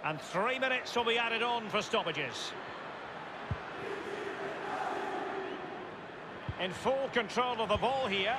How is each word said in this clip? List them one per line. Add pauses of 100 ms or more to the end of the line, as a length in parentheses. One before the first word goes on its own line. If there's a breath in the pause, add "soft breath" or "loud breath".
And
three
minutes
will
be
added
on
for
stoppages. (4000)
In
full
control
of
the
ball
here.